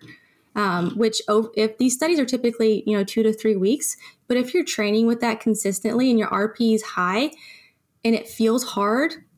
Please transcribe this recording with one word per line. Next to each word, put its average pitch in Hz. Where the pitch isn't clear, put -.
Um, 180
which 220
o-, 220
if 214
these 254
studies 320
are 262
typically, 226
you 208
know, 202
two 226
to 214
three 220
weeks, 196
but 247
if 247
you're 349
training 214
with 233
that 226
consistently 220
and 233
your 208
R 202
P 226
E -
is 214
high 190
and 233
it -
feels 226
hard, 226